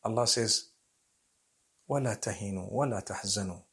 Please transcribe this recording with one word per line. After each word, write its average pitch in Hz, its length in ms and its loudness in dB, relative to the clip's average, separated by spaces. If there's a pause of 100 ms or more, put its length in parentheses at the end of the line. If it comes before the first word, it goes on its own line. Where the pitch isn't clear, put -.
Allah 113 240 2
says, - 420 2 (1200)
"وَلَا 131 300 2
تَهِنُوا 98 540 -4
وَلَا 120 320 2
تَحْزَنُوا." 98 680 -4